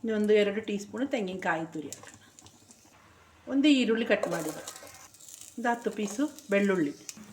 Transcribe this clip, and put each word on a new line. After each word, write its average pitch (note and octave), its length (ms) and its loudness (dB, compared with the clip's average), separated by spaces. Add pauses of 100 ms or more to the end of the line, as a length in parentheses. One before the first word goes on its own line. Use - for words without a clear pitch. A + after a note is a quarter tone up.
(140)
ಒಂದು G#3+ 200 4
ಎರಡು G3+ 260 4
ಟೀ G#3 180 -4
ಸ್ಪೂನು G#3+ 280 -6
ತೆಂಗಿನಕಾಯಿ F#3 680 -2
ತುರಿ D3 160 -8
ಹಾಕು. - 200 -16 (1400)
ಒಂದು C4+ 200 4
ಈರುಳ್ಳಿ A3+ 380 4
ಕಟ್ G3+ 220 2
ಮಾಡಿದ್ದು, D#3+ 320 -4 (1000)
ಒಂದು A#3+ 100 -2
ಹತ್ತು A#3+ 220 -2
ಪೀಸು G#3 600 -4
ಬೆಳ್ಳುಳ್ಳಿ. F#3+ 420 2 (400)